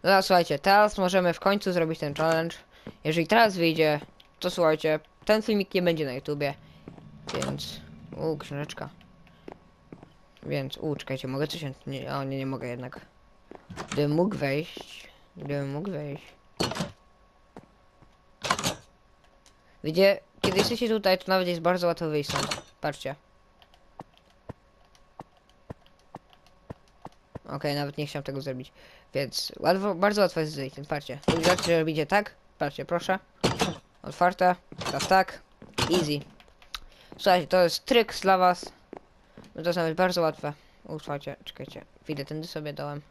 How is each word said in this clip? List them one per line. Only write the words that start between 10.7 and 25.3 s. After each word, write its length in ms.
u, 180
czekajcie, 320
mogę 200
coś, 180
nie, 260
o, 100
nie, 140
nie 80
mogę 220
jednak. 380
Gdybym 200
mógł 260
wejść... 720
Gdybym 340
mógł 200
wejść... 320
Widzicie, 360
kiedy 160
jesteście 320
tutaj, 280
to 100
nawet 200
jest 140
bardzo 260
łatwo 220
wyjść 200
stąd. 320
Patrzcie. 340